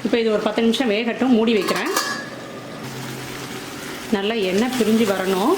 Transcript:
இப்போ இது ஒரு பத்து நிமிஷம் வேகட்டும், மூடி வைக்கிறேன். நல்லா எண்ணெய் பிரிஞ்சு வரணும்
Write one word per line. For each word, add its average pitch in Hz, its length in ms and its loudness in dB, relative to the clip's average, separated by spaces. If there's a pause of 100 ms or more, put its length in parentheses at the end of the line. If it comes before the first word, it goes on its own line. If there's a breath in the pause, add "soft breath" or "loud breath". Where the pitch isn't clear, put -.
இப்போ 233 180 2
இது 226 140 2
ஒரு 208 120 -2
பத்து 226 180 0
நிமிஷம் 226 280 2
வேகட்டும், 233 440 2
மூடி 226 200 4
வைக்கிறேன். 190 340 0 (2250)
நல்லா 202 200 0 (160)
எண்ணெய் 247 260 2
பிரிஞ்சு 220 340 4
வரணும் 190 460 2